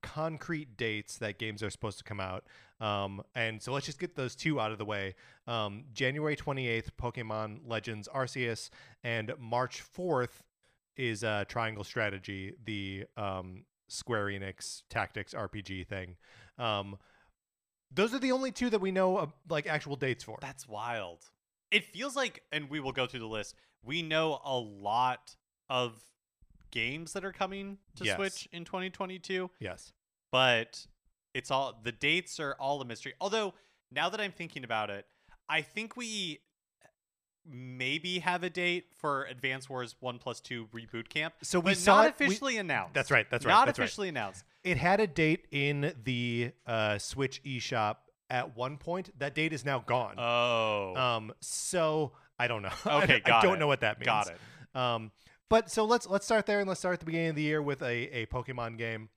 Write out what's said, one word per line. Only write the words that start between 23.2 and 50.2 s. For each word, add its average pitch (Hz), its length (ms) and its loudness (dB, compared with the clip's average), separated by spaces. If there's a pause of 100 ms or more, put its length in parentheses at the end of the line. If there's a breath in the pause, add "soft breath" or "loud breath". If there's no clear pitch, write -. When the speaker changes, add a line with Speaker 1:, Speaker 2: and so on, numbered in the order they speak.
Speaker 2:
the 110 60 -8
list, 107 280 -6 (260 soft breath)
we 143 200 -4
know 156 420 0
a 135 140 -2
lot 110 800 0 (320)
of 123 340 0 (680)
games 139 440 -4
that 185 100 -6
are 190 80 -6
coming 196 460 -4 (180)
to - 80 -12
Speaker 1:
Yes. 196 140 2
Speaker 2:
Switch 196 340 -4
in 170 140 -10
twenty 185 240 -4
twenty-two. 185 600 -4 (100)
Speaker 1:
Yes. - 340 -10 (400)
Speaker 2:
But 123 520 4 (480)
it's 127 180 -6
all, 131 300 -2
the 117 120 -4
dates 165 480 0
are 139 180 -2
all 139 220 -2
a 127 40 -6
mystery. 120 360 -10
Although, 202 320 0 (360 soft breath)
now 151 200 0
that 208 100 -6
I'm 202 140 -4
thinking 156 320 -10
about 110 240 0
it, 101 160 -8 (420 soft breath)
I 156 140 2
think 214 340 -10
we 208 440 -6 (1080)
maybe 127 720 -4
have 175 240 0
a 180 60 -2
date 175 380 -2 (100)
for 139 280 0
Advance 131 440 -4
Wars 123 320 -6
one 123 180 -4
plus - 220 -8
two 117 320 -8
Reboot 117 340 -8
Camp, 156 260 -2 (100)
Speaker 1:
So 180 180 2
we 190 100 4
Speaker 2:
but 190 60 4
Speaker 1:
saw 196 240 10
Speaker 2:
not 220 60 10
Speaker 1:
it, - 120 2
we 285 60 4
Speaker 2:
officially 233 320 2
announced. 135 360 0
Speaker 1:
That's 135 160 2
right, 120 200 6
that's 123 160 0
right, 117 80 6
Speaker 2:
Not 233 140 10
Speaker 1:
that's - 120 0
right. - 60 2
Speaker 2:
officially 196 240 -4
announced. 110 340 -6 (220 soft breath)
Speaker 1:
It 185 100 4
had 180 240 6
a 214 80 4
date 160 440 4
in 143 420 2 (100)
the, 120 480 0 (140)
uh, 107 320 2
Switch 135 480 -4
eShop 117 520 0 (320)
at 123 280 -2
one 131 200 -4
point. 180 420 -6
That 143 140 -2
date 156 200 0
is 127 100 -6
now 135 160 0
gone. 117 380 0
Speaker 2:
Oh. 113 800 2